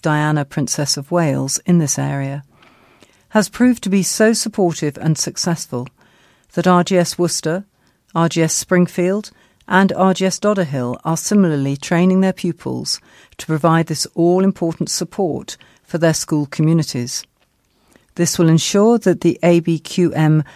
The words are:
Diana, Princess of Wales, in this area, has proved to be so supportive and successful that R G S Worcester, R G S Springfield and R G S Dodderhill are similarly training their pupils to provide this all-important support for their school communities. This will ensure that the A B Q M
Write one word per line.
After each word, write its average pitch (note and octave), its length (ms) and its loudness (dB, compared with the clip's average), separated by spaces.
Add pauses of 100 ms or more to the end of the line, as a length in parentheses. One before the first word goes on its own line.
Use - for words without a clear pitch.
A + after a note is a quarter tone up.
Diana, D3+ 440 0
Princess - 500 -4
of C#3 160 -10
Wales, C#3+ 540 -2
in F3 140 4
this C#3+ 200 -2
area, C#3 440 -6 (880)
has G#3+ 180 0
proved B3 340 2
to G3+ 60 -4
be F#3+ 140 2
so A3 280 2
supportive E3+ 680 -2
and D#3 200 0
successful C3 720 -6 (640)
that E3+ 120 -2
R F3+ 180 4
G F#3 140 0
S F3 200 0
Worcester, F3 480 -2 (500)
R E3 140 2
G E3 120 -2
S D#3+ 120 0
Springfield F3+ 800 0 (360)
and F#3+ 260 4
R F#3+ 200 2
G F#3+ 120 -2
S F#3 140 -2
Dodderhill C#3+ 640 -2
are D#3+ 140 -2
similarly D3+ 580 2
training F3+ 460 2
their F#3+ 120 0
pupils - 680 -6 (360)
to - 80 -16
provide D#3+ 420 2
this D#3 280 -6
all-important F3 720 0
support E3 680 -6 (260)
for - 140 -8
their D#3+ 160 2
school D3+ 320 -2
communities. D3+ 800 -2 (920)
This E3+ 240 -2
will E3+ 80 4
ensure G3+ 520 4
that F3 220 0
the E3+ 220 2
A E3+ 160 4
B E3 180 0
Q - 360 -2
M D#3 300 2 (120)